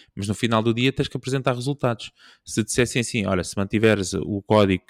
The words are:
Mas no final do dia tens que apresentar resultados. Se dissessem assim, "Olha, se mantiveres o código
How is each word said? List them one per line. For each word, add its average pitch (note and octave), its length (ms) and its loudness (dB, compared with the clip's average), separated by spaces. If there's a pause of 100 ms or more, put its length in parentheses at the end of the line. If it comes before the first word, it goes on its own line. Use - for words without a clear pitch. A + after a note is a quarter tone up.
(160)
Mas F#2+ 120 -6
no G#2+ 60 -2
final A2+ 300 0
do A#2 100 2
dia B2 180 0
tens C#3 160 -4
que - 100 -10
apresentar C3 360 -4
resultados. B2 580 -4 (320)
Se - 200 -2
dissessem B2 380 0
assim, A2+ 260 -2
"Olha, F#2 160 0
se - 140 -12
mantiveres G2+ 580 2
o G2 260 -4
código G2 480 4